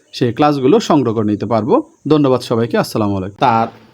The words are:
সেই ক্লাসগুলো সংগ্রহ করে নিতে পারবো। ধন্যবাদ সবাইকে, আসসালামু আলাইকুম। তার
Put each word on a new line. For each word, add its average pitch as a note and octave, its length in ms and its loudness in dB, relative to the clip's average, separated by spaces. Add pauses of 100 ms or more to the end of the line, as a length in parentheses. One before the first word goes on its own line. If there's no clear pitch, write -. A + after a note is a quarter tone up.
(120)
সেই B2 200 -2
ক্লাসগুলো D3 480 2
সংগ্রহ C3 340 0
করে A2 120 0
নিতে G#2 200 -2
পারবো। A2+ 280 0 (340)
ধন্যবাদ C#3+ 320 2
সবাইকে, A#2 380 -2
আসসালামু G#2 380 -2
আলাইকুম। G2+ 240 -8
তার A#2 280 2 (260)